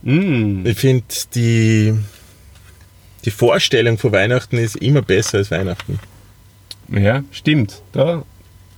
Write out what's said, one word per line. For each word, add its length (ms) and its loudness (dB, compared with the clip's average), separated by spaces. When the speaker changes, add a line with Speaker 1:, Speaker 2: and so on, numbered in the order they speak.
Speaker 1:
Mm. 640 0
Speaker 2:
Ich 100 0
find, 580 -2
die, 600 2
die 60 -2
Vorstellung 680 2
von 160 0
Weihnachten 460 0
ist 180 -4
immer 240 2
besser 380 0
als 120 -2
Weihnachten. 480 -6
Speaker 1:
Ja, 420 2
stimmt. 480 -2
Da, 300 0